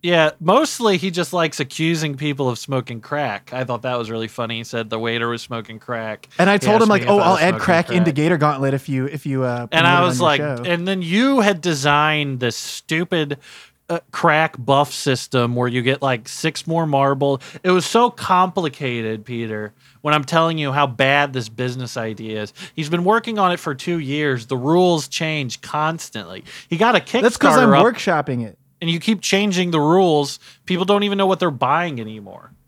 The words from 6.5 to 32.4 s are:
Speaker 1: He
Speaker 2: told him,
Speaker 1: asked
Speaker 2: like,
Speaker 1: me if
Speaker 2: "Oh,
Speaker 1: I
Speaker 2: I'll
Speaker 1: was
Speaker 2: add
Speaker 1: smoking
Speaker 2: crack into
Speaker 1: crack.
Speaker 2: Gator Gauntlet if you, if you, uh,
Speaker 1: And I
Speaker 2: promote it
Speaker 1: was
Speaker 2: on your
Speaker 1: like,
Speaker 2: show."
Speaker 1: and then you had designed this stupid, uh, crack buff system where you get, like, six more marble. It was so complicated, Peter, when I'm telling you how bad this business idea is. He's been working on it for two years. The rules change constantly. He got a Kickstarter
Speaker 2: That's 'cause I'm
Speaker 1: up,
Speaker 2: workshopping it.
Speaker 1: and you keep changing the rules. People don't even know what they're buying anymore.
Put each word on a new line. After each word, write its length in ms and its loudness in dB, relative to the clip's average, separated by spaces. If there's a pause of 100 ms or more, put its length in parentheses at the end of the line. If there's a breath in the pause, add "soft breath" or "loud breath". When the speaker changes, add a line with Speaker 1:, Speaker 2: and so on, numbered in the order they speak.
Speaker 1:
He 60 2
Speaker 2:
told 180 2
him, 60 6
Speaker 1:
asked 60 4
Speaker 2:
like, 120 4
Speaker 1:
me 60 -2
if 40 4
Speaker 2:
"Oh, 80 6
Speaker 1:
I 60 2
Speaker 2:
I'll 80 6
Speaker 1:
was 80 2
Speaker 2:
add 80 4
Speaker 1:
smoking 160 -2
Speaker 2:
crack 240 2
into 160 2
Speaker 1:
crack. 100 2
Speaker 2:
Gator 220 2
Gauntlet 360 0
if 140 -4
you, 200 -2
if 180 -10
you, 180 -2
uh, 300 -4
Speaker 1:
And 120 4
I 100 6
Speaker 2:
promote 80 4
it 20 4
Speaker 1:
was 160 0
Speaker 2:
on 180 4
your 80 -2
Speaker 1:
like, 100 -4
Speaker 2:
show." 140 -4
Speaker 1:
and 160 -2
then 140 -2
you 400 2
had 180 2
designed 800 2
this 160 0
stupid, 840 -4 (500 loud breath)
uh, 100 -4 (120)
crack 460 2
buff 360 2
system 600 -2
where 140 -2
you 140 -2
get, 200 0
like, 280 -2
six 360 -6
more 200 -2
marble. 560 0 (220 loud breath)
It 80 2
was 140 2
so 240 4
complicated, 1160 -2
Peter, 480 -8 (280 soft breath)
when 120 0
I'm 100 2
telling 340 0
you 140 -2
how 160 2
bad 460 2
this 160 -6
business 480 -8
idea 460 -8
is. 100 -12 (200 loud breath)
He's 160 -8
been 140 -2
working 340 0
on 140 2
it 80 -4
for 160 -6
two 240 -4
years. 460 -2
The 100 -4
rules 540 2
change 500 -6
constantly. 840 -6 (240 loud breath)
He 80 -2
got 180 4
a 40 4
Kickstarter 220 -2
Speaker 2:
That's 160 4
'cause 200 2
I'm 160 6
Speaker 1:
up, 120 8
Speaker 2:
workshopping 600 -2
it. 120 -18 (220)
Speaker 1:
and 120 -4
you 80 -2
keep 220 -2
changing 500 0
the 100 2
rules. 560 4 (300 soft breath)
People 180 0
don't 180 4
even 140 -2
know 80 2
what 140 2
they're 120 0
buying 480 0
anymore. 520 -14 (160)